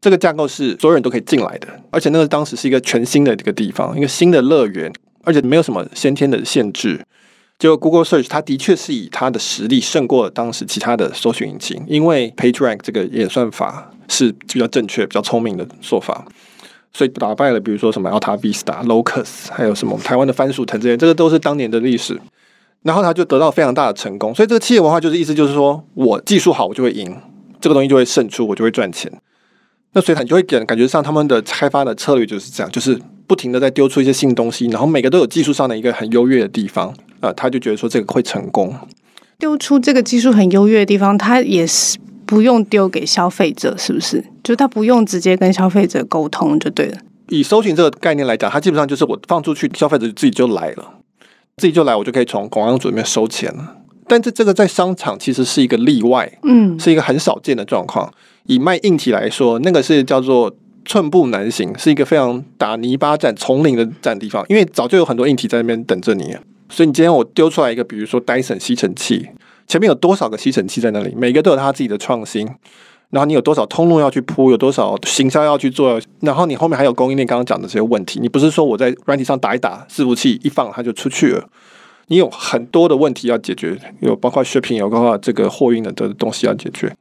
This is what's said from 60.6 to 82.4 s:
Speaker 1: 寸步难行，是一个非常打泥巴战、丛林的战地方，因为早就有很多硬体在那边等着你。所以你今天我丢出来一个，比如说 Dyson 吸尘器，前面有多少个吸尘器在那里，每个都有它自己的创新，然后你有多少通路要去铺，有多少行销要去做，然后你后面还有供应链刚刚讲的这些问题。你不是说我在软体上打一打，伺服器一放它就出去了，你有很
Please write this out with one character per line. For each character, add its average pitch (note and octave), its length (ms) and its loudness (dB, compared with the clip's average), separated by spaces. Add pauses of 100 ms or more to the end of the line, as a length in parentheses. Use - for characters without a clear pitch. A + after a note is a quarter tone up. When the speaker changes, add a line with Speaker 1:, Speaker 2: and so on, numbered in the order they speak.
Speaker 1:
寸 F#3+ 280 0
步 D#3+ 160 4
难 A2 240 -2
行， F#2+ 260 -4
是 - 140 0
一 - 20 4
个 C#3+ 100 0
非 D#3 140 2
常 B2 260 0 (140)
打 A2 200 -2
泥 B2 200 -4
巴 D3 180 0
战、 C#3+ 200 0
丛 C3 280 0
林 C#3 140 2
的 A#2 100 0 (140)
战 A2+ 160 -2
地 G#2+ 100 -10
方， G2+ 220 -4
因 G3 60 4
为 G#3 100 4
早 - 220 -4
就 F#3+ 100 2
有 E3+ 80 4
很 C3+ 100 -4
多 B2 120 0
硬 C#3+ 80 2
体 B2 120 -4
在 A#2 120 0
那 A#2 40 -2
边 A#2 200 -2
等 F#2 180 -2
着 G#2+ 140 0
你。 E2 200 -8 (320)
所 - 160 2
以 E3 40 4
你 D3 60 0
今 D#3+ 100 4
天 E3+ 100 4
我 B2+ 100 4
丢 D#3+ 240 2
出 D#3+ 140 0
来 B2+ 100 2
一 A2+ 40 -4
个， A#2+ 80 -4
比 G#2+ 160 -10
如 G#2+ 80 -6
说 B2 180 -2
Dyson B2+ 320 -2
吸 A#2+ 180 -4
尘 G2 200 -4
器， - 320 -4 (400)
前 D#3+ 120 0
面 G#3+ 80 2
有 F#3 60 4
多 F3+ 220 2
少 D#3 120 -4
个 A2 80 -6
吸 C3+ 160 -2
尘 G#2 160 -2
器 A2+ 140 -6
在 A#2 80 2
那 G#2 120 -4
里， G2+ 140 -6
每 B2 160 0
个 D3+ 120 2
都 C#3+ 80 4
有 C3+ 60 4
它 C#3 140 0
自 C#3 120 -4
己 B2 40 -4
的 G#2 80 -4
创 A2+ 300 -4
新， G#2+ 220 -6 (640)
然 C#3 100 0
后 C#3+ 40 2
你 D3+ 80 0
有 C#3 80 4
多 D3+ 120 2
少 C#3+ 140 0
通 E3 200 0
路 E3 120 4
要 C#3+ 100 2
去 C3 120 -4
铺， C3 280 2
有 B2 80 4
多 C3 140 2
少 G2+ 340 -2
行 C3+ 240 0
销 D3+ 140 2
要 D3 120 2
去 C3+ 140 -2
做， B2 320 0 (200)
然 D3+ 120 0
后 E3+ 140 0
你 C#3+ 80 -4
后 D#3 120 -2
面 E3 80 0
还 C3+ 100 2
有 B2+ 60 2
供 B2 200 0
应 C3+ 40 -2
链 C3+ 120 0
刚 B2 100 0
刚 B2 80 -2
讲 G2 160 -4
的 G2 60 -10
这 - 60 -14
些 G#2+ 80 0
问 A2 220 0
题。 - 160 -10
你 A#2 80 -2
不 C3+ 120 0
是 D#3 100 4
说 D#3 160 0
我 B2 100 0
在 B2+ 200 -2 (100)
软 C#3 100 0
体 C3+ 80 -2
上 C3+ 140 -2
打 A#2 160 -2
一 B2 60 -2
打， - 320 -6
伺 C#3+ 120 -4
服 B2 120 2
器 A#2 280 0
一 D3 60 0
放 B2 220 -2
它 B2 100 -10
就 A#2+ 120 -4
出 - 140 -6
去 C3 260 2
了， - 140 -4 (600)
你 D#3+ 80 0
有 F3 160 4
很 - 360 -6